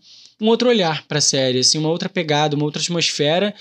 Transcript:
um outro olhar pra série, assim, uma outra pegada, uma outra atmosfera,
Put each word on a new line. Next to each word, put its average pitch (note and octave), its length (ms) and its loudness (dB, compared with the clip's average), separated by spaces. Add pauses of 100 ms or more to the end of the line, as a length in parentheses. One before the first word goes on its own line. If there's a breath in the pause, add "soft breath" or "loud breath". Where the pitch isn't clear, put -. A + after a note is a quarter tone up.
(400 loud breath)
um G#3+ 80 -2
outro A#3 220 4
olhar F3+ 380 2
pra D3+ 120 -2
série, C3 400 0
assim, C3 200 2
uma D#3 100 0
outra F3 180 -2
pegada, D3+ 480 0
uma D3 80 0
outra D3+ 180 -4
atmosfera, E3+ 800 -2